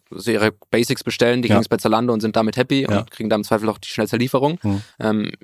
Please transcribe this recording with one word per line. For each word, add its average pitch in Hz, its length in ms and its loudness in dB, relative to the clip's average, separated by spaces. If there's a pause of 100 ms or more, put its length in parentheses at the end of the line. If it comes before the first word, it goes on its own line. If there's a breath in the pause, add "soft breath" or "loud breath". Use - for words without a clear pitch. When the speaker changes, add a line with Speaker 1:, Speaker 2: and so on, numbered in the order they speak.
Speaker 1:
so 101 220 -4
ihre 107 200 2 (200)
Basics 120 320 0
bestellen, 120 400 2
die 117 40 0
Speaker 2:
Ja. 107 60 4
Speaker 1:
kriegen's 104 160 2
bei 117 80 2
Zalando 117 340 2
und 110 100 0
sind 107 140 -2
damit 110 220 0
happy 131 300 0
und 107 80 0
Speaker 2:
Ja. 104 80 0
Speaker 1:
kriegen - 260 -8
da 110 60 2
im 104 80 -2
Zweifel 110 260 0
auch 104 80 -4
die - 100 -16
schnellste 110 300 -2
Lieferung. 135 460 0
Speaker 2:
Mhm. 101 180 -2 (180 loud breath)
Speaker 1:
Ähm, 107 320 -2 (120)